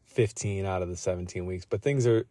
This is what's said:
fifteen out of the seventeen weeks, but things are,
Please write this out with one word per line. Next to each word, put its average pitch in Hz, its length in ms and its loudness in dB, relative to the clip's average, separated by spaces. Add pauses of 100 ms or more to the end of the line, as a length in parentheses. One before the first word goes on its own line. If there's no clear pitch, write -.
fifteen 101 580 0
out 92 200 0
of 87 60 -4
the 90 60 -6
seventeen 90 520 -4
weeks, 92 180 -6
but 104 160 -4
things 139 240 2
are, 113 260 4